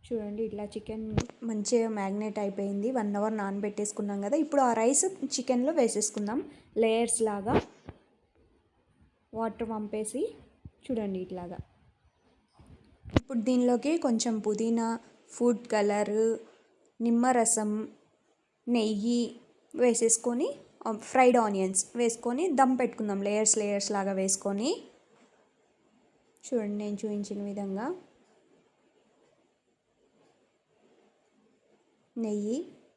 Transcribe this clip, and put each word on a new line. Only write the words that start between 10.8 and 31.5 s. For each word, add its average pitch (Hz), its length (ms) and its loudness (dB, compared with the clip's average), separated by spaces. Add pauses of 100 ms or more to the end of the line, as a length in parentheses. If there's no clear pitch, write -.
చూడండి 202 420 -4
ఇట్లాగా. 180 320 -10 (1600)
ఇప్పుడు 254 200 -2 (120)
దీనిలోకి 247 420 2 (140)
కొంచెం 226 280 0 (120)
పుదీనా, 226 420 0 (480)
ఫుడ్ 240 260 2 (120)
కలర్, 208 420 2 (880)
నిమ్మరసం, 233 680 4 (1040)
నెయ్యి 220 460 2 (640)
వేసేసుకొని, 240 680 2 (360)
ఆ, 226 60 -2 (200)
ఫ్రైడ్ 247 340 8
ఆనియన్స్ 190 380 0 (180)
వేసుకొని 240 440 0 (160)
దమ్ 262 200 4
పెట్టుకుందాం 208 460 -2
లేయర్స్ 214 340 2
లేయర్స్ 202 360 -2
లాగా 196 240 0
వేసుకొని. 202 500 -2 (1700)
చూడండి 208 380 -2
నేను 208 180 -4
చూపించిన 208 480 -6
విధంగా 196 340 -6 (4000)